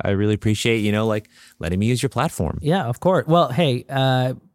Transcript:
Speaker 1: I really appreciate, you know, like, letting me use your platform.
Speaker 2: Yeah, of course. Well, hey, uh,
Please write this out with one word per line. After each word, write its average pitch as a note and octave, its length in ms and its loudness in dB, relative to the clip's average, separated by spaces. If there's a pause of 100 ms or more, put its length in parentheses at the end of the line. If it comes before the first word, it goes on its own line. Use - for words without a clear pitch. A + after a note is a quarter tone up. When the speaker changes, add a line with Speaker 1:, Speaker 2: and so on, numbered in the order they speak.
Speaker 1:
I - 60 0
really G#2 240 2
appreciate, A2 460 0
you G#2 120 0
know, A2 160 0
like, G#2+ 220 -4 (300)
letting E2+ 200 -2
me G#2+ 60 2
use A#2+ 180 0
your C3+ 60 -2
platform. A#2+ 520 -4
Speaker 2:
Yeah, E3 240 0
of A#2 140 -6
course. F3 280 2
Well, D#3+ 220 4
hey, B2 400 0
uh, C3 440 0 (220)